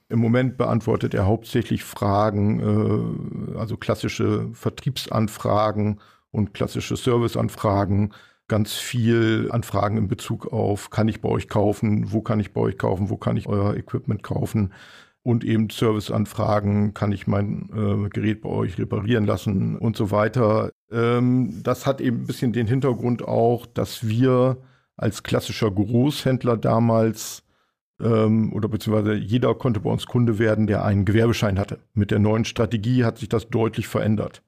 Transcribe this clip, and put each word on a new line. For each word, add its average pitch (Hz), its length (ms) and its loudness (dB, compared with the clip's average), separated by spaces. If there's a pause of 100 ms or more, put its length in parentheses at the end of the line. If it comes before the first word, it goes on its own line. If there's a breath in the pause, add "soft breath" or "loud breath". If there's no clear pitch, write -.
Im 117 100 0
Moment 117 380 2
beantwortet 117 560 0
er 110 120 2
hauptsächlich 113 580 0
Fragen, 107 1700 0
äh, - 40 -8
also 110 180 -6
klassische 107 800 -2
Vertriebsanfragen 107 1500 -2 (320 soft breath)
und 104 220 -2
klassische 117 420 -4
Serviceanfragen. 107 1200 0 (340 loud breath)
Ganz - 260 0
viel 113 800 2
Anfragen 104 460 0
in 107 100 0
Bezug - 460 -6
auf, 104 360 -2
kann 110 200 2
ich 107 100 -4
bei - 80 -4
euch 113 220 -2
kaufen, 104 640 0
wo 110 80 0
kann 107 180 0
ich 101 140 -4
bei 117 80 -2
euch 110 160 0
kaufen, 101 320 0
wo 110 80 -4
kann - 180 -2
ich 92 120 -4
euer 101 280 0
Equipment - 480 -6
kaufen? 101 480 -2 (500 loud breath)
Und 120 220 0
eben 113 260 2
Serviceanfragen, 104 1200 0
kann 104 180 -2
ich 101 160 -6
mein, 104 480 -2
äh, 104 320 -2
Gerät 107 320 -2
bei - 100 -10
euch 107 280 -2
reparieren 107 480 0
lassen 107 520 0
und 113 200 -2
so 101 140 -2
weiter. 107 600 2 (180)
Ähm, 120 720 2
das 123 240 -2
hat 135 140 0
eben 123 220 0
ein 123 60 -8
bisschen 127 260 -2
den 113 140 0
Hintergrund 120 600 0
auch, 117 380 2
dass - 420 -6
wir 127 480 4 (400 soft breath)
als - 280 -4
klassischer - 460 -2
Großhändler 120 840 2
damals, 113 880 2 (560)
ähm, 110 540 4
oder 107 160 -2
beziehungsweise 107 460 0
jeder 113 400 0
konnte 110 260 -2
bei - 80 -2
uns 113 160 -2
Kunde 117 340 2
werden, 107 280 2
der 98 180 0
einen 101 180 2
Gewerbeschein 107 560 2
hatte. - 200 -4 (140)
Mit 101 180 2
der 110 80 2
neuen 107 260 2
Strategie 120 580 0
hat 117 140 0
sich 107 100 -10
das - 220 -2
deutlich 113 400 -2
verändert. 107 580 -2